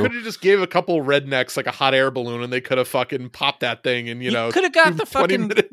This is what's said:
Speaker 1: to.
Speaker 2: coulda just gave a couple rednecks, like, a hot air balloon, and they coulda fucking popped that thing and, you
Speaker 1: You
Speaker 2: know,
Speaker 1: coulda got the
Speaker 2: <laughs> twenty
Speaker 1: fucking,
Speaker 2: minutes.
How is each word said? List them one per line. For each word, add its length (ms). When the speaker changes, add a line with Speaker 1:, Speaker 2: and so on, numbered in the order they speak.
Speaker 1:
to. 80
Speaker 2:
coulda 120
just 200
gave 180
a 60
couple 340
rednecks, 560
like, 100
a 40
hot 240
air 160
balloon, 320
and 100
they 80
coulda 240
fucking 460
popped 300
that 220
thing 280
and, 120
you 60
Speaker 1:
You 60
Speaker 2:
know, 180
Speaker 1:
coulda 160
got 300
the 80
Speaker 2:
<laughs> 0
twenty 320
Speaker 1:
fucking, 100
Speaker 2:
minutes. 240